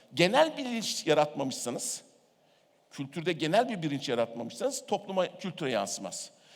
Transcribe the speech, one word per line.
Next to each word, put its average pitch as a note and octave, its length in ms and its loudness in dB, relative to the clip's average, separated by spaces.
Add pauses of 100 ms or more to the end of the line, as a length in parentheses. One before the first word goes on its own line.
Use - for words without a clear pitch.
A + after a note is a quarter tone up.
(140)
Genel B3+ 420 6
bilinç A#3+ 500 -4
yaratmamışsanız, D3 960 0 (880)
kültürde D3+ 420 -4
genel E3+ 360 2
bir G3+ 140 -4
bilinç C#3+ 260 -2
yaratmamışsanız A#2+ 800 -2
topluma, F#3+ 520 -2
kültüre D#3+ 320 -4
yansımaz. G2+ 600 -2 (260)